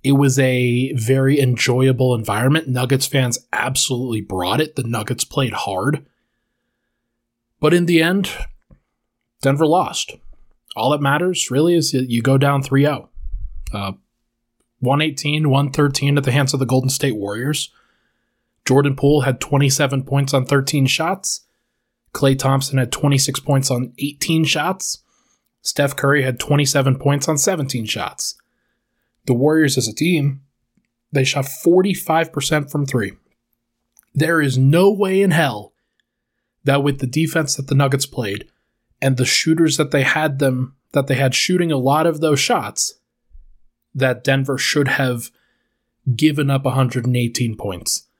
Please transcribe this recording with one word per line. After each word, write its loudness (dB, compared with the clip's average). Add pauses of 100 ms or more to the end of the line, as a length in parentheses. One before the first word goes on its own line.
It 2
was 4
a 2
very 2
enjoyable 2
environment. 0
Nuggets 0
fans 0 (140)
absolutely -2
brought -2
it. -4
The -4
Nuggets -4
played -4
hard. -4 (1600)
But 4
in 4
the 4
end, 0 (1120)
Denver 2
lost. 0 (600)
All 0
that 0
matters, 0
really, 2
is 0
that -2
you 0
go 4
down 2
three 2
oh. -2 (640)
Uh, -6 (880)
one 0
eighteen, -2
one 2
thirteen 0
at -2
the 0
hands 2
of -2
the 0
Golden 0
State -2
Warriors. -6 (960)
Jordan 2
Poole 4
had 0
twenty-seven 0
points -2
on 0
thirteen 0
shots. -4 (680)
Klay 2
Thompson 0
had 0
twenty-six 0
points 0
on -4
eighteen -2
shots. -4 (600)
Steph -2
Curry 2
had -2
twenty-seven 2
points 0
on 0
seventeen -2
shots. -8 (920)
The 0
Warriors 2
as -2
a -10
team, 0 (680)
they 0
shot -4
forty-five 2
percent -2
from -2
three. -2 (1040)
There 2
is 0
no 4
way 0
in 4
hell -2 (880)
that 2
with -2
the -4
defense -2
that -8
the 0
Nuggets 2
played -8 (540)
and 0
the 0
shooters 2
that -2
they 2
had 0
them, -2 (160)
that 0
they 0
had 0
shooting 0
a 0
lot 2
of 0
those 2
shots, -2 (1000)
that -2
Denver 0
should 0
have -2 (880)
given 2
up 0
a 0
hundred 0
and 2
eighteen -2
points. -8 (120)